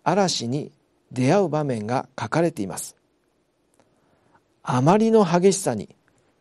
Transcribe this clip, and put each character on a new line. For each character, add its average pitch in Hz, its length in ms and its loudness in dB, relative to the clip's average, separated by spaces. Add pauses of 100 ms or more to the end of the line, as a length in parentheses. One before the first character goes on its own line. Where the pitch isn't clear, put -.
嵐 175 440 -2
に 123 240 -6 (400)
出 131 200 0
会 202 100 4
う 180 60 0
場 151 160 -4
面 117 220 -6
が 120 220 -6 (100)
書 110 100 -8
か 151 120 -2
れ 170 120 0
て 107 100 -8
い 95 40 -8
ま 90 120 -12
す。 - 180 -16 (1700)
あ 127 200 -2
ま 175 160 6
り 226 120 2
の 220 140 6
激 175 280 2
し 180 80 -4
さ 131 140 -4
に、 - 200 -10 (460)